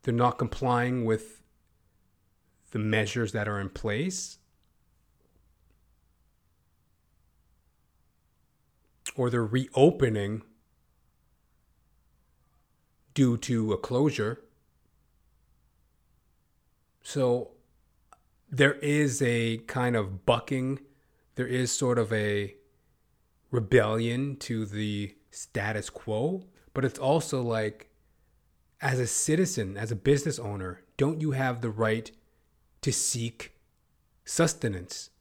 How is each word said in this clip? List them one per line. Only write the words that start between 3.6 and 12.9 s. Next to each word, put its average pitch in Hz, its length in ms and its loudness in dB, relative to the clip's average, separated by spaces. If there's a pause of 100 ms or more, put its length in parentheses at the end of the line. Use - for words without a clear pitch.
place. 139 680 -4 (4000)
Or 123 140 0
they're 120 120 2
reopening 113 1000 4 (2750)